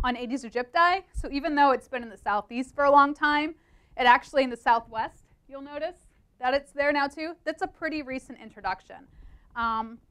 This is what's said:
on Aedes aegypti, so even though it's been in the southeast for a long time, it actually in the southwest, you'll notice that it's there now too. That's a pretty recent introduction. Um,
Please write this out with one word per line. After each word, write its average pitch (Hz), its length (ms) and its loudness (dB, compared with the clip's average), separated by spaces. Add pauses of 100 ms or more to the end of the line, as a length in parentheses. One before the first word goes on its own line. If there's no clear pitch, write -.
on 247 140 2
Aedes 240 280 -6
aegypti, 339 600 0 (100)
so - 160 -8
even 285 240 -4
though 285 160 6
it's 254 180 -2
been 247 140 -8
in 226 80 -14
the 185 80 -20
southeast 226 560 -4
for 285 100 0
a 277 60 6
long 285 240 6
time, 302 400 0 (420)
it 247 80 -2
actually 262 380 4
in 254 80 -2
the 240 60 -8
southwest, 233 680 -2 (240)
you'll 269 140 -18
notice 294 340 -10 (420)
that 254 160 0
it's 277 180 -2
there 285 200 0
now 285 140 0
too. 320 280 -8 (100)
That's 320 180 -4
a 370 40 -2
pretty 311 360 -8
recent 262 380 -12
introduction. 196 680 -10 (480)
Um, 226 440 -4 (120)